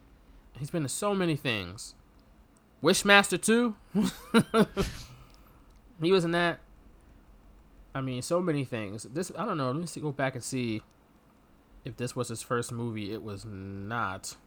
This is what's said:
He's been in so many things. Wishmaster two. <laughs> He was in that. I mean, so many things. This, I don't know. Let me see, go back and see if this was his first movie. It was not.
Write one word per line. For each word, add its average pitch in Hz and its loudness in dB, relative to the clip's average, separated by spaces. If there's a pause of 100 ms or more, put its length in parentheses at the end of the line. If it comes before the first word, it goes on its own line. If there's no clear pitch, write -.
(600)
He's 143 -8
been 170 -2
in 131 -2
so 208 -2
many 175 2
things. 104 -4 (880)
Wishmaster 196 6
two. 226 4 (180)
<laughs> 208 4 (1300)
He 170 2
was 180 6
in 165 0
that. 170 2 (1400)
I 135 -4
mean, 127 -4
so 175 0
many 147 0
things. 110 -6
This, 143 -6
I 165 -4
don't 185 -4
know. 135 0
Let 127 0
me 175 -4
see, - -10
go 147 -4
back 131 -2
and 117 -10
see 117 -2 (1040)
if 120 -10
this 120 -6
was 123 -4
his 113 -8
first 120 -4
movie. 110 -6
It 107 -8
was 101 -10
not. 98 -6 (120)